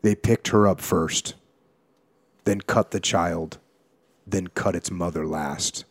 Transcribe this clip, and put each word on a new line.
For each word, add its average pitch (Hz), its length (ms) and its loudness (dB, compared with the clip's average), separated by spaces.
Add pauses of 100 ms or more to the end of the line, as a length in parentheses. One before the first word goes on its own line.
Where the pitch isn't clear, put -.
they 104 120 4
picked - 340 0
her 104 180 6
up 95 140 2
first, - 540 -2 (1080)
then 101 160 0
cut - 320 0
the 101 80 -2
child, 85 580 -2 (680)
then 95 220 -2
cut - 280 -2
its - 140 -6
mother 87 360 -4
last. 76 640 -6